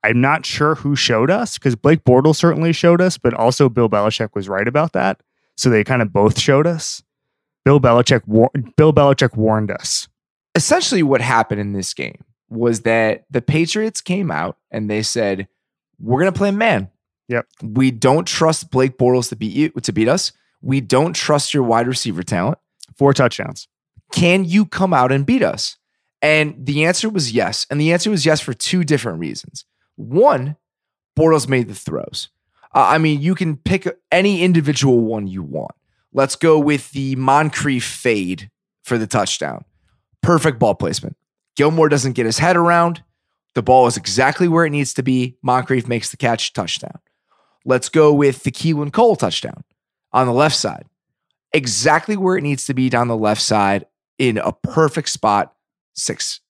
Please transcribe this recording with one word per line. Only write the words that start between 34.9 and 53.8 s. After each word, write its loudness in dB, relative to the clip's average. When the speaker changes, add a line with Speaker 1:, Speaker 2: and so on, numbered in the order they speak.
Speaker 2:
one -4
you -10
want. -10
Let's 0
go 4
with -2
the -6
Moncrief 0
fade -4
for -2
the -2
touchdown. -4
Perfect 2
ball 2
placement. -8
Gilmore 2
doesn't 0
get -2
his -2
head 2
around. 2
The -4
ball 6
is -2
exactly 0
where 2
it -4
needs -4
to -4
be. -2
Moncrief -2
makes -6
the -18
catch, -4
touchdown. -10
Let's 0
go 6
with 2
the -4
Keelan -4
Cole 2
touchdown -6
on 2
the -2
left 2
side. -6
Exactly 0
where 0
it -4
needs -4
to -6
be 0
down 0
the -2
left 0
side 0